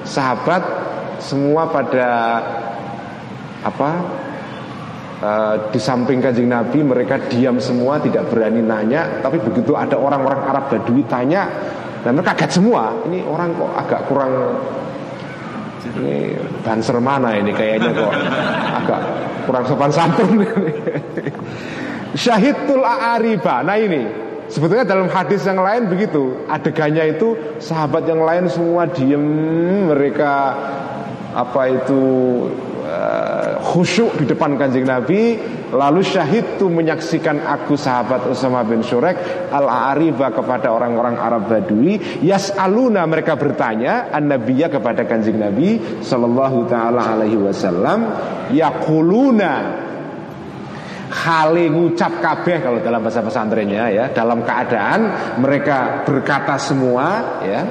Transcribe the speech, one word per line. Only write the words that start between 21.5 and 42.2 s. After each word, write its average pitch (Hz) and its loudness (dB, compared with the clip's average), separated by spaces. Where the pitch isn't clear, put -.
Syahidul 262 4
A'ariba. 226 2
Nah 185 2
ini, 190 2
sebetulnya 175 2
dalam 190 2
hadis 175 0
yang 190 2
lain 220 2
begitu. 160 0
Adegannya 156 0
itu 220 0
sahabat 160 -2
yang 160 2
lain 175 2
semua 170 0
diem, 139 2
mereka 139 2
apa 123 -2
itu, 131 2
eh, 55 -2
khusyuk 180 2
di 143 2
depan 147 0
Kanjeng 131 2
Nabi. 175 2
Lalu, 143 4
"Syahidtu, 185 0
menyaksikan 160 0
aku," 143 0
sahabat 123 0
Usamah 123 0
bin 113 2
Syurek, 117 0
"al-A'ariba," 135 2
kepada 127 0
orang-orang 120 0
Arab 117 0
Badui, 113 2
"yas'aluna," 190 2